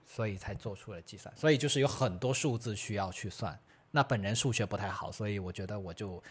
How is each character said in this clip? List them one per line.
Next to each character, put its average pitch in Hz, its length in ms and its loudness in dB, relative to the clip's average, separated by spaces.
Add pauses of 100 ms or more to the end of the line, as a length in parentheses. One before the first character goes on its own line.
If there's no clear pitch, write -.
所 113 220 -4
以 101 80 -4
才 98 180 -8
做 98 220 -8
出 - 160 -14
了 85 100 -10
计 - 140 -14
算。 - 220 -14
所 156 120 6
以 151 80 8
就 143 120 2
是 139 100 4
有 139 80 8
很 113 320 2
多 127 140 2
数 131 240 2
字 113 180 -4
需 104 200 -4
要 98 180 0
去 - 160 -6
算。 90 280 -6 (340)
那 143 120 4
本 117 180 2
人 101 140 2
数 123 160 2
学 110 140 2
不 95 100 -2
太 98 140 -2
好， - 200 -4
所 107 200 -2
以 101 100 0
我 90 100 -4
觉 95 160 -6
得 101 140 -6
我 90 140 -8
就 92 380 -6